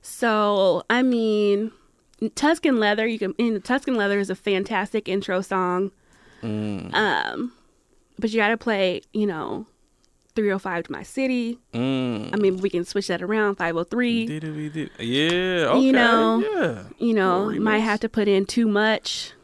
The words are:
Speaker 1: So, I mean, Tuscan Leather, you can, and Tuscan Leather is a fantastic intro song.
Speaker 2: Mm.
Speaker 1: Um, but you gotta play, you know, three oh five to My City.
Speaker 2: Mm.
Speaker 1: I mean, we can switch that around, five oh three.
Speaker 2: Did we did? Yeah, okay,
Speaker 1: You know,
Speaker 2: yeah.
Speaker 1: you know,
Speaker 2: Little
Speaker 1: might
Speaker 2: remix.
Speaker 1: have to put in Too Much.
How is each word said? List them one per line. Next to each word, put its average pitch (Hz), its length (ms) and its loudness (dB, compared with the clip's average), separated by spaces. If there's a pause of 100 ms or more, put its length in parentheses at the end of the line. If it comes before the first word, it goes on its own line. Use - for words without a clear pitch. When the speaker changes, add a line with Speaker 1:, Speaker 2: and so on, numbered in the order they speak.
Speaker 1:
So, 208 880 2
I 247 120 2
mean, 220 680 2 (640)
Tuscan 294 440 2
Leather, 214 280 2
you 226 120 -2
can, 196 200 -2
and 220 240 0
Tuscan 262 320 -2
Leather 202 240 2
is 196 100 -2
a 190 60 -2
fantastic 202 720 -2
intro 190 340 -2
song. 185 500 -2 (500)
Speaker 2:
Mm. 107 520 -4
Speaker 1:
Um, 180 600 -2 (680)
but 214 120 -2
you 226 60 -2
gotta 220 200 2
play, 196 440 -2 (120)
you 214 120 0
know, 175 400 -6 (720)
three 208 160 0
oh 190 80 -2
five 175 260 -6
to - 60 -14
My - 120 -10
City. 247 540 -2 (160)
Speaker 2:
Mm. 123 600 -2
Speaker 1:
I - 40 -2
mean, 190 200 2
we 190 120 -2
can 175 140 -2
switch 196 240 -4
that 175 140 -4
around, 208 340 0
five 170 220 -2
oh 170 80 -2
three. 233 400 0
Speaker 2:
Did 156 300 -8
we 151 120 -8
did? 151 320 -8
Yeah, 165 680 0
okay, 170 100 6
Speaker 1:
You 262 140 4
know, 226 500 4 (100)
Speaker 2:
yeah. 143 300 -2 (140)
Speaker 1:
you 233 160 0
know, 185 320 2
Speaker 2:
Little 214 180 -2
Speaker 1:
might 214 160 2
Speaker 2:
remix. 220 60 0
Speaker 1:
have 214 160 0
to 226 80 -4
put 208 180 0
in 196 180 4
Too 233 220 0
Much. 214 640 0 (120)